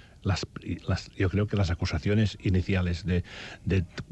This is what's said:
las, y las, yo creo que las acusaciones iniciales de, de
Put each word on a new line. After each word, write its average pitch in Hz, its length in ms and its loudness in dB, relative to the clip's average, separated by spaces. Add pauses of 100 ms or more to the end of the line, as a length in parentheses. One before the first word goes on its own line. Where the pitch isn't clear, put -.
(240)
las, 95 240 0 (140)
y 92 160 -4 (100)
las, - 300 -2
yo 95 120 2
creo 104 180 2
que 104 100 -2
las 90 120 2
acusaciones 101 720 2
iniciales 90 640 0
de, 87 200 2 (400)
de 95 180 2 (280)